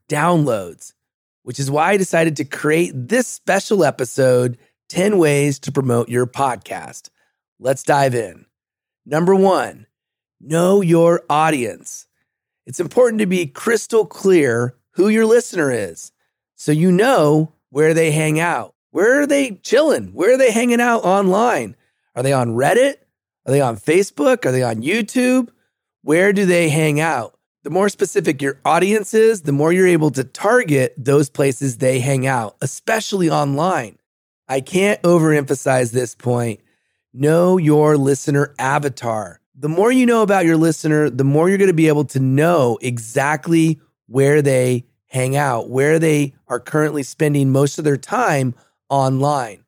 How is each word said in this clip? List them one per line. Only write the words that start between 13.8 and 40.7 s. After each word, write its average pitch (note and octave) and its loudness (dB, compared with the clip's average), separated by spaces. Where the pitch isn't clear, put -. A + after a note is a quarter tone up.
clear B2+ 0
who F#3+ 0
your A3 2
listener G#3 0
is, G2 -8
so - -6
you E3 2
know E3 2
where D#3 2
they D#3+ 0
hang D#3 0
out. D3+ -4
Where A#3+ 2
are C#4+ -2
they C#4 -2
chilling? G#3+ 0
Where E3 0
are C4 2
they C4 4
hanging A#3 0
out A#3 0
online? F#3+ 0
Are A#2+ -6
they C#3 0
on A#2+ 0
Reddit? F3 0
Are - -6
they C#3 2
on A#2+ -2
Facebook? B3 0
Are B2+ 0
they C3 0
on A2+ -4
YouTube? B3 0
Where F3+ 2
do G3 0
they E3+ 2
hang D3+ 0
out? C#3+ -4
The D3 -10
more F#3+ 0
specific F3 -4
your C#3 -4
audience F#3+ 0
is, A3 2
the D3 -4
more D3 2
you're F#3 4
able D#3 2
to C3 -4
target D#3+ 0
those C#3 0
places C3+ -2
they B2+ 0
hang C3 -2
out, B2 -4
especially G3+ -4
online. C#3+ -2
I C3+ -4
can't F#3+ -2
overemphasize D3 2
this B2 -4
point. A#2+ -4
Know E3 2
your D3+ 4
listener C#3 -2
avatar. B2 -4
The C#3 -8
more F#3+ 2
you B3+ 4
know A#3 2
about G3 2
your E3 2
listener, D3+ 0